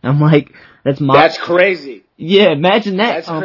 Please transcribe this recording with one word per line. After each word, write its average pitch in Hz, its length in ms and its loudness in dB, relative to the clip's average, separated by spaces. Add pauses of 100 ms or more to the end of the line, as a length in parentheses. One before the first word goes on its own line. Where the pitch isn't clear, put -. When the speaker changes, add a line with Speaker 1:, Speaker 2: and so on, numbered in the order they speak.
Speaker 1:
I'm 143 160 0
like, 151 320 2 (320)
"That's 139 160 -2
my" 135 160 0
Speaker 2:
That's 160 220 2
crazy. 170 640 -2 (120)
Speaker 1:
Yeah, 190 340 2
imagine 190 480 0
that 226 160 -2 (120)
Speaker 2:
That's - 20 -18
crazy. 165 160 -8